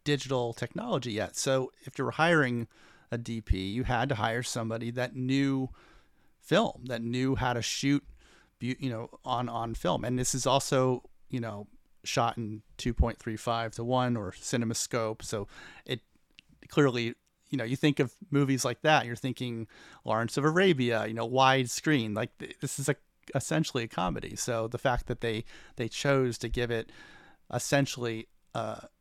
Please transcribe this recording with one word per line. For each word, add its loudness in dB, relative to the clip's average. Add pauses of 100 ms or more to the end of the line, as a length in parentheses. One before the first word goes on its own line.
digital 0
technology -4
yet. -2
So 0 (120)
if -14
you 0
were -2
hiring 4 (440)
a -4
D -6
P, 0
you -2
had 0
to 0
hire 0
somebody -4
that -4
knew 0 (720)
film, 0
that -4
knew 0
how 0
to -2
shoot, 0 (560)
bu-, -4
you -4
know, -8 (140)
on, -2
on -6
film. 0
And -2
this 0
is 0
also, 4 (260)
you -4
know, -8 (360)
shot 0
in -8 (140)
two -2
point 2
three -6
five -2
to -8
one 2
or -6
CinemaScope. -2
So -4 (380)
it -4 (680)
clearly, 2 (360)
you -2
know, 0
you -2
think 2
of 2 (180)
movies 2
like -2
that, 4
you're -6
thinking -6 (380)
Lawrence 0
of 0
Arabia, 4
you -4
know, -4
widescreen. 4
Like, -4
th-, -12
this -6
is -2
a, 2 (400)
essentially 0
a -6
comedy. -2
So -2
the -6
fact 2
that -4
they, -2 (300)
they -2
chose 2
to -4
give 0
it -4 (640)
essentially, 0 (260)
uh, -4 (260)